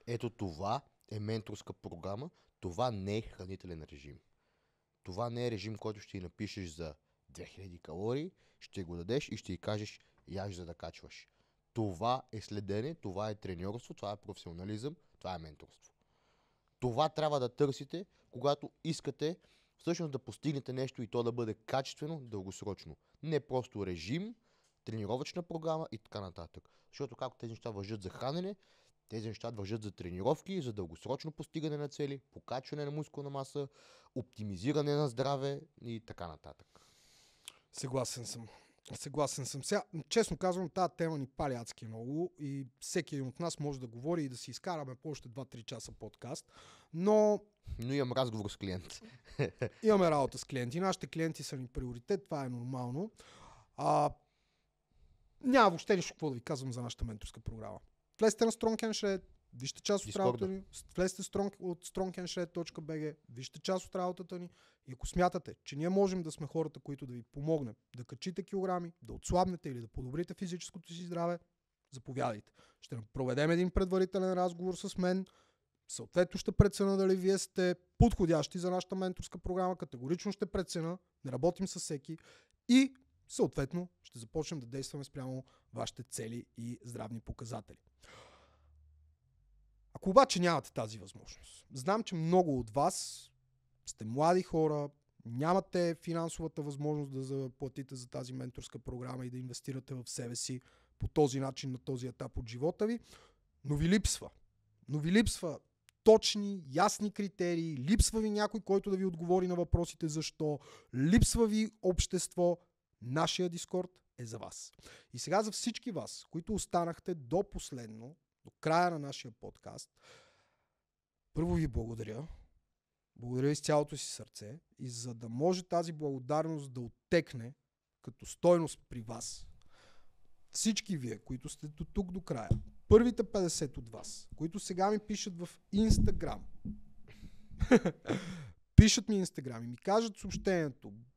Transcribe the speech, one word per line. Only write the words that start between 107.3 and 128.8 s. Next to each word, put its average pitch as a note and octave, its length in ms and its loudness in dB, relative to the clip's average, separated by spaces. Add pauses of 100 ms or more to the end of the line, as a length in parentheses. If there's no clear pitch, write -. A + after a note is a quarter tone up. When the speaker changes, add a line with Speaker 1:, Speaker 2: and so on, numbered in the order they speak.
Speaker 2:
липсва G3+ 440 4
ви G#3+ 100 2
някой, G#3 300 0
който G3 300 0
да F#3+ 60 2
ви F#3+ 80 -2
отговори F3+ 440 2
на F3+ 60 0
въпросите E3+ 540 0
защо, D3+ 520 -2 (340)
липсва G#3+ 520 6
ви G#3+ 240 2 (120)
общество, F3 760 2 (440)
нашия D#3+ 480 0
Discord F3+ 400 -4 (280)
е A#2+ 80 -10
за A2+ 120 -10
вас. - 340 -14 (400)
И B2 60 -12
сега F3+ 240 2
за G#3+ 80 -2
всички - 400 -4
вас, C#3+ 400 -8
които G#3 240 -4
останахте F3 600 -2
до D#3+ 360 0
последно, A#2+ 640 -12 (280)
до - 60 -20 (100)
края E3+ 300 4
на E3 80 -4
нашия C#3 340 -10
подкаст, - 580 -16 (1400)
първо F3 200 2
ви D#3+ 140 2
благодаря. A2+ 580 -4 (880)
Благодаря B2 320 0
ви D3 80 2
с - 40 -8
цялото D3 360 2
си - 100 -8
сърце A2+ 520 -12 (200)
и C3+ 100 -8
за A#2+ 260 -8
да A2+ 140 -10
може E3+ 340 2
тази E3+ 300 0
благодарност D3 800 -2
да B2+ 80 -8
оттекне B2 760 -2 (480)
като - 240 -16
стойност E3+ 600 4